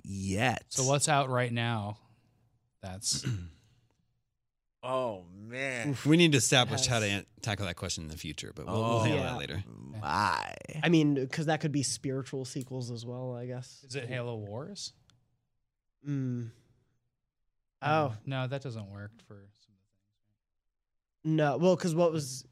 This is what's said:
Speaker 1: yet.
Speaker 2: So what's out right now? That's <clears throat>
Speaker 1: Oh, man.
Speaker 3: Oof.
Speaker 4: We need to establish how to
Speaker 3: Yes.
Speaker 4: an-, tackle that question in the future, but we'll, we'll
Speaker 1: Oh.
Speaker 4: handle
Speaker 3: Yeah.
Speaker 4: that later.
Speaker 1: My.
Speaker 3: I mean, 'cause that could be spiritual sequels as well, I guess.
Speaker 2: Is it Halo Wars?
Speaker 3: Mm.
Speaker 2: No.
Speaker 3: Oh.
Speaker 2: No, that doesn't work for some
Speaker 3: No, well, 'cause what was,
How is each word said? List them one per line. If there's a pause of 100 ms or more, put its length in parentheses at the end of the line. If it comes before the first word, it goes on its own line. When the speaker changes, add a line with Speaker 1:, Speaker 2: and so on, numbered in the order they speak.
Speaker 1:
yet.
Speaker 2:
So
what's
out
right
now? (840)
That's
<clears throat>
Speaker 1:
Oh, (100)
man.
Speaker 3:
Oof.
Speaker 4:
We
need
to
establish
how
to
Speaker 3:
Yes.
Speaker 4:
an-, (160)
tackle
that
question
in
the
future,
but
we'll,
we'll
Speaker 1:
Oh.
Speaker 4:
handle
Speaker 3:
Yeah.
Speaker 4:
that
later. (360)
Speaker 1:
My. (280)
Speaker 3:
I
mean,
'cause
that
could
be
spiritual
sequels
as
well,
I
guess.
Speaker 2:
Is
it
Halo
Wars? (1160)
Speaker 3:
Mm. (1300)
Speaker 2:
No.
Speaker 3:
Oh. (100)
Speaker 2:
No,
that
doesn't
work (160)
for (160)
some (1600)
Speaker 3:
No,
well,
'cause
what
was,